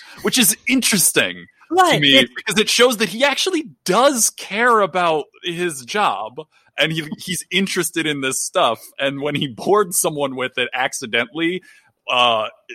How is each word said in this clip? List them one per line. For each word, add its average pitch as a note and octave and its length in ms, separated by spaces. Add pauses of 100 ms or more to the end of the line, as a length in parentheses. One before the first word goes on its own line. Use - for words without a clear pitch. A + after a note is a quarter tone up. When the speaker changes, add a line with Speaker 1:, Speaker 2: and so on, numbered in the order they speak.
(220)
Speaker 1:
which - 160
is A#3+ 180 (120)
interesting C#3+ 800 (240)
Speaker 2:
Right, F4 240
Speaker 1:
to D3+ 40
me C#3 200
Speaker 2:
it B2 160
Speaker 1:
because - 240
it G#3+ 100
shows A#3+ 280
that G3+ 120
he A#3 160
actually D4 460 (120)
does A#3+ 460
care A3+ 520
about E3+ 440 (180)
his E3+ 400
job. A#2 520 (440)
And D#3 120
he, D#3+ 260
he's - 320
interested F3+ 560
in D3 160
this C3 180
stuff. C3 400 (200)
And C#3 200
when C#3+ 140
he D3 140
boards F3+ 500
someone D3 380
with B2+ 240
it B2 160
accidentally, C3+ 880 (440)
uh, A#2+ 420 (260)